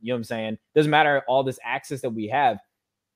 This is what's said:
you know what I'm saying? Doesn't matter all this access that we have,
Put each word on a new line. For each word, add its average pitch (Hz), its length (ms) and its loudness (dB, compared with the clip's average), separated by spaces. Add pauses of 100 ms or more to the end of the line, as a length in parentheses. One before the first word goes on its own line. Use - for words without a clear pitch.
you 110 80 -10
know 123 60 0
what 117 60 -4
I'm 110 40 -8
saying? 110 340 -6 (160)
Doesn't 151 160 4
matter 147 380 4
all 131 160 2
this 127 180 -6
access 135 380 -8
that 127 100 -4
we 110 180 -8
have, 123 300 0 (580)